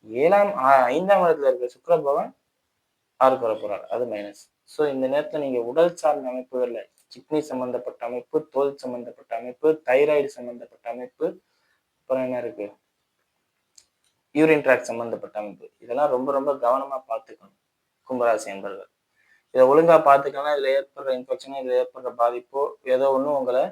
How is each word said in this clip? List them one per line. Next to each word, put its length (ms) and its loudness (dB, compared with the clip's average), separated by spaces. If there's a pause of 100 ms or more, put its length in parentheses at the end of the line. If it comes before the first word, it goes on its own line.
ஏழாம், 500 2
ஆ, 120 2 (260)
ஐந்தாம் 300 4
இடத்துல 240 2
இருக்கிற 260 -2
சுக்கிர 200 2 (100)
பகவான் 260 -2 (880)
ஆறுக்கு 280 4
வர 120 0
போறார், 280 -8
அது 180 -4
மைனஸ். 380 -10 (300)
So, 140 -6
இந்த 200 -2
நேரத்துல 360 -4
நீங்க 160 -4
உடல் 300 0 (120)
சார்ந்த 280 -2
அமைப்புகள்ல 500 -6 (320)
கிட்னி 280 -6
சம்பந்தப்பட்ட 680 -8
அமைப்பு, 320 -6 (120)
தோல் 260 0
சம்பந்தப்பட்ட 600 -12
அமைப்பு, 320 -4 (180)
தைராய்டு 500 2
சம்பந்தப்பட்ட 540 -16
அமைப்பு, 360 -10 (760)
அப்புறம் 240 -4
என்ன 200 -4
இருக்கு, 220 -8 (1700)
யூரின் 300 4
ட்ராக் 240 4
சம்பந்தப்பட்ட 500 -10
அமைப்பு, 280 -14 (100)
இதெல்லாம் 380 -2
ரொம்ப 160 -2
ரொம்ப 220 0
கவனமா 460 -2 (100)
பார்த்துக்கணும் 480 -12 (500)
கும்பராசி 460 0
என்பவர்கள். 360 -12 (640)
இதை 140 8
ஒழுங்கா 300 8 (100)
பார்த்துக்கலன்னா 480 2
இதுல 220 0
ஏற்படுற 400 -6
இன்ஃபெக்ஷனோ, 460 -8
இதுல 180 0
ஏற்படுற 400 -8
பாதிப்போ 420 -2 (320)
ஏதோ 220 2
ஒண்ணு 220 -2
உங்களை 320 0